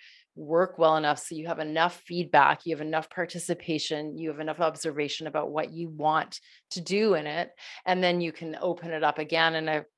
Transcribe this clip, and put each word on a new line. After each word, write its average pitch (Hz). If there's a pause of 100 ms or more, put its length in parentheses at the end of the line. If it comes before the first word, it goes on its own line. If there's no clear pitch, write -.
(360)
work 165
well 160
enough 147
so -
you 160
have 160
enough 160
feedback, 147
you 160
have 151
enough 156
participation, 160
you 160
have 151
enough 156
observation 156
about 147
what 151
you 165
want 156 (300)
to 180
do 202
in 151
it. 156 (340)
And 185
then 175
you 165
can 160
open 170
it 156
up 147
again 160
in 160
a 151 (120)